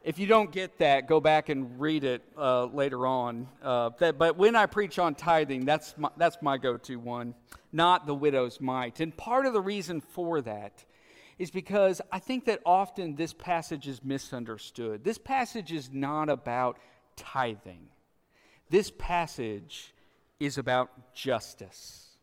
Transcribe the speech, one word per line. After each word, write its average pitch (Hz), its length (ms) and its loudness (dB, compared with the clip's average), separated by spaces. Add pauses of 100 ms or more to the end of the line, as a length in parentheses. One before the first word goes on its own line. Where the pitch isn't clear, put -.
if 160 140 -4
you 196 80 -2
don't 208 260 6
get 185 280 -8
that, 139 280 4
go 160 120 6
back 151 300 4
and 127 300 -6
read 151 240 0
it, 123 200 0 (120)
uh, 127 300 2
later 131 400 -2
on. 123 420 -2 (160)
Uh, 120 360 0
that, 160 180 4
but 165 180 4
when 208 200 6
I 214 100 6
preach 202 320 -2
on 170 160 2
tithing, 151 500 0
that's 151 320 0
my, 151 220 -4
that's 160 240 0
my 139 160 0
go-to 123 400 -4
one, 120 380 -8 (360)
not 170 360 4
the 147 80 -2
widow's 135 440 0
mite. 127 400 -4
And 160 160 -4
part 262 300 0
of 254 80 0
the 208 80 2
reason 180 400 -4
for 170 400 -4
that 104 440 -12 (520)
is 180 140 -8
because 190 500 2 (100)
I 190 60 -6
think 254 280 -6
that 220 200 0
often 185 500 0
this 160 180 -6
passage 160 540 -4
is 127 160 -10
misunderstood. 117 1000 -8
This 220 160 -2
passage 233 520 -4
is 135 200 -8
not 147 380 -2
about 123 500 -2 (360)
tithing. 104 720 -6 (840)
This 196 180 4
passage - 1040 -4 (460)
is 139 180 -2
about 127 560 -2
justice. - 1080 -8